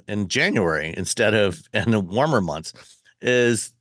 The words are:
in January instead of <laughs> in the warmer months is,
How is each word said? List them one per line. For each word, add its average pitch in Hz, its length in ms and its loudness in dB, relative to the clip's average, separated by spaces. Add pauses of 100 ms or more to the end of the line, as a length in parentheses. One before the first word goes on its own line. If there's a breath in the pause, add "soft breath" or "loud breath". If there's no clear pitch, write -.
in 104 200 -4
January 85 680 0
instead 107 360 0
of 101 360 0
<laughs> - 40 -10
in 107 180 0
the 110 80 4
warmer 113 420 0
months 80 320 -6 (480 loud breath)
is, 120 600 2